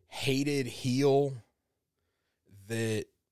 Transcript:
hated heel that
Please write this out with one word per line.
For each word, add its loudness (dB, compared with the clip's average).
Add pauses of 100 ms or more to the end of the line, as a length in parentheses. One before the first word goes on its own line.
hated -2
heel 2 (1300)
that -2 (260)